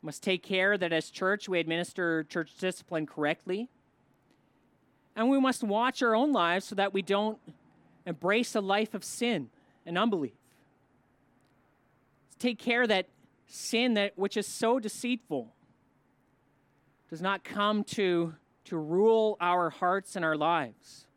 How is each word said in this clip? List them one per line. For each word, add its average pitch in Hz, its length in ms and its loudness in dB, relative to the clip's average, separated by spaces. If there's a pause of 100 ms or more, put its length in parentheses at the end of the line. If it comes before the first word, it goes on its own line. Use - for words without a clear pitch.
We - 40 -12
must 147 160 -12
take 185 200 0
care 196 360 2
that 170 140 0
as 160 180 0
church 196 380 -2
we 185 100 2
administer 165 640 -2
church 160 340 -8
discipline 175 480 -4
correctly. 175 640 -4 (1500)
And 226 160 2
we 277 100 4
must 262 240 0
watch 226 380 0
our 226 120 4
own 277 180 4
lives 180 340 2
so - 80 -12
that 196 180 0
we 196 80 0
don't 202 380 0 (640)
embrace 185 500 -2
a 226 60 2
life 202 320 0
of 196 120 -10
sin 214 440 -4 (380)
and 170 100 -4
unbelief. 185 360 0 (2000)
Take 240 200 -2
care 247 280 0
that 190 220 0 (380)
sin, 240 480 -2
that 202 220 0
which 196 200 -2
is 202 100 -4
so 233 320 0
deceitful, 214 760 -6 (1500)
does 160 140 -10
not 190 220 -2
come 208 400 0
to, 170 500 0 (300)
to - 120 -8
rule 208 640 4
our 175 300 2
hearts 190 460 -2
and 175 80 -2
our 156 120 2
lives. 151 680 -2 (100)